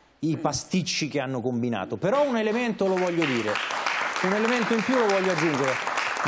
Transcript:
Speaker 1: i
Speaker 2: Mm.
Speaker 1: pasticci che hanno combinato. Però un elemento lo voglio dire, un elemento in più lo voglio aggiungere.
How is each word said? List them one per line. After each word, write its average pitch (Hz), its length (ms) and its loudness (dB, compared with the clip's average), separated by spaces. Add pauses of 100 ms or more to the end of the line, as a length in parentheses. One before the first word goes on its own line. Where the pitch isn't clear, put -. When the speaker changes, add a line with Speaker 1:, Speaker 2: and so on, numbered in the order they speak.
(200)
Speaker 1:
i 156 160 0
Speaker 2:
Mm. - 40 -6
Speaker 1:
pasticci 156 680 -2
che 139 120 -2
hanno 131 200 -2
combinato. 117 560 -2
Però 240 300 2
un 247 120 0
elemento 214 480 0
lo 185 100 2
voglio 175 280 2
dire, 117 280 0 (720)
un 185 100 2
elemento 226 420 2
in 226 80 2
più 254 140 0
lo 233 100 4
voglio 190 260 4
aggiungere. 147 400 2 (560)